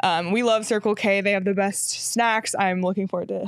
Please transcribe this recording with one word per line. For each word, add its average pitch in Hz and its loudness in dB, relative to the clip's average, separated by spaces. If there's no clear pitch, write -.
Um, 175 0
we 220 2
love 220 2
Circle 208 0
K. 202 2
They 202 2
have 190 0
the 196 0
best 196 -2
snacks. 226 0
I'm 185 0
looking 190 0
forward 180 -4
to 190 -4